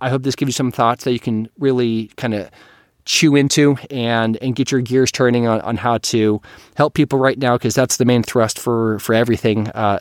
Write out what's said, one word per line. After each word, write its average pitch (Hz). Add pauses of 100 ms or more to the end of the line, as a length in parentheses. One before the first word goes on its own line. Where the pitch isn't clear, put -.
I 127
hope 131
this 135
gives 139
you 120
some 127
thoughts 120
that 127
you 117
can 113 (100)
really 120
kinda 104 (560)
chew 151
into 143 (140)
and, 117
and 127
get 131
your 131
gears 123
turning 120
on, 110
on 113
how 117
to 107 (340)
help 147
people 139
right 131
now, 123
'cause 117
that's -
the 123
main 120
thrust 113
for, 113
for -
everything. 110
Uh, 104